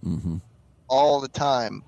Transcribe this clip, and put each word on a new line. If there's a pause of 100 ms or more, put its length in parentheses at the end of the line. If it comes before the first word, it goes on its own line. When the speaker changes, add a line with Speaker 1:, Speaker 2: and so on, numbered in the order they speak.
Speaker 1:
Mm-hmm. (520)
Speaker 2:
All
the
time,